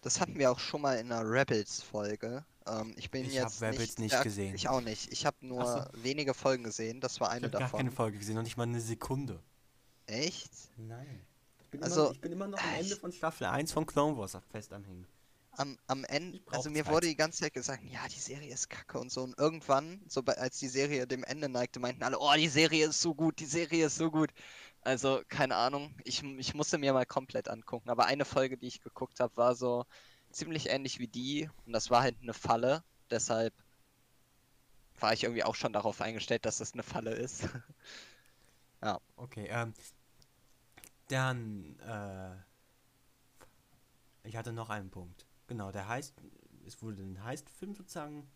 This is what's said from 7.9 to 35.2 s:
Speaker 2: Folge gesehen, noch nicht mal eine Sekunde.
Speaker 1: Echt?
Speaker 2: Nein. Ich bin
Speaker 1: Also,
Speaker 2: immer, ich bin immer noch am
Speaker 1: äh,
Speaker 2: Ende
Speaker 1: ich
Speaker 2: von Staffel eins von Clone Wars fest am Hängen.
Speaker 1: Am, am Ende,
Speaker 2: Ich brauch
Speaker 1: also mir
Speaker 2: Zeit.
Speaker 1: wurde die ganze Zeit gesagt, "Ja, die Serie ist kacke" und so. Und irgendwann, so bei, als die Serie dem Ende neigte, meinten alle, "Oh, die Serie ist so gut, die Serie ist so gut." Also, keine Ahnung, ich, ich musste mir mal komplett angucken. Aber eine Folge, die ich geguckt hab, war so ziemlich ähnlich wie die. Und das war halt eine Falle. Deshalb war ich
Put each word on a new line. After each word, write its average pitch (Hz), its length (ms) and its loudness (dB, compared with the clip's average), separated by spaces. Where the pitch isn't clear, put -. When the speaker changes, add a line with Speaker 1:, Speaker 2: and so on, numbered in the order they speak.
Speaker 2:
Folge 110 280 0
gesehen, 107 180 -4
noch 113 60 0
nicht 113 140 -6
mal 120 60 0
eine 117 180 0
Sekunde. 113 600 -4
Speaker 1:
Echt? 139 460 -4
Speaker 2:
Nein. 117 500 -14
Ich - 100 -20
bin - 100 -10
Speaker 1:
Also, 147 260 4
Speaker 2:
immer, - 40 4
ich - 100 -10
bin 170 120 -6
immer 196 160 -4
noch 202 140 -4
am 160 120 -2
Speaker 1:
äh, - 0 -
Speaker 2:
Ende 190 220 -2
Speaker 1:
ich - 20 -16
Speaker 2:
von 180 140 -8
Staffel 160 340 -2
eins 135 260 0
von 156 140 0
Clone 147 320 2
Wars 95 180 -6
fest - 220 -10
am 101 120 -12
Hängen. 92 220 -14
Speaker 1:
Am, 139 300 -4
am 135 180 -2
Ende, 175 340 -4
Speaker 2:
Ich - 60 -20
brauch - 120 -6
Speaker 1:
also 139 140 -2
mir 151 160 0
Speaker 2:
Zeit. - 20 -4
Speaker 1:
wurde 165 200 6
die 151 80 0
ganze 156 240 2
Zeit 156 140 0
gesagt, 131 300 -4
"Ja, 127 240 -8
die - 100 -10
Serie 143 340 -8
ist - 180 -4
kacke" - 280 -8
und 123 140 -6
so. 131 100 -2
Und 127 160 -8
irgendwann, 160 680 2
so 135 140 0
bei, 123 160 2
als 127 200 -2
die 131 100 -4
Serie 135 380 2
dem 127 180 -2
Ende 147 260 -4
neigte, 123 300 -2
meinten 123 240 -2
alle, 131 160 2
"Oh, 143 160 8
die 156 120 6
Serie 156 400 8
ist 147 140 2
so 165 120 2
gut, 156 240 2
die 160 80 -8
Serie 160 400 4
ist 143 100 2
so 165 140 4
gut." 156 200 4
Also, 135 460 2
keine 131 280 2
Ahnung, 143 380 0
ich, 127 180 -4
ich 135 320 -6
musste 151 240 2
mir 139 160 4
mal 127 120 4
komplett - 420 -4
angucken. 117 420 -6
Aber 117 160 6
eine 139 180 2
Folge, 131 340 2
die 127 100 -10
ich - 140 -10
geguckt - 380 -8
hab, 120 160 2
war 120 180 6
so 120 300 0
ziemlich 156 400 -4
ähnlich 135 280 0
wie 120 100 -4
die. 143 420 -2
Und 117 80 -10
das 110 160 0
war 123 120 10
halt 127 200 4
eine 117 120 -6
Falle. 123 480 4
Deshalb 113 440 2
war 110 120 4
ich 113 120 2